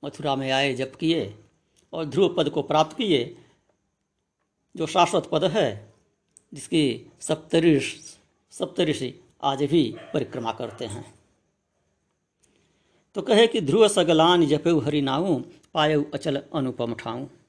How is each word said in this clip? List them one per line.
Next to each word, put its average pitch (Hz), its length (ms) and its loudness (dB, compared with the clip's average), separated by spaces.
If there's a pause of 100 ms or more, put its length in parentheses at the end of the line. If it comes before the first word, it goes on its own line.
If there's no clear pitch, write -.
मथुरा 143 300 -4
में 135 160 -4
आए, 135 220 2
जप 131 260 -6
किए 156 400 -2 (540)
और 165 120 -6
ध्रुव 175 320 2
पद 151 120 2
को 147 120 -4
प्राप्त 151 360 0
किए, 156 480 -2 (1300)
जो 160 120 -6
शाश्वत 175 440 2
पद 160 120 0
है, 151 500 -2 (600)
जिसकी 143 680 -2
सप्तऋष-, - 1000 0 (340)
सप्तऋषि 139 680 -4 (240)
आज 139 200 -2
भी 139 320 0 (180)
परिक्रमा 120 400 -4
करते 120 320 -10
हैं। - 340 -14 (2000)
तो 196 40 -6
कहे 226 240 6
कि 226 140 0
"ध्रुव 208 260 4
सगलान 170 580 4
जपेउ 151 340 2
हरि 143 220 -2
नाऊ, 139 420 0 (300)
पायउ 156 300 2 (100)
अचल 139 300 -4 (120)
अनुपम 120 380 -4
ठाऊ" 117 320 -10 (240)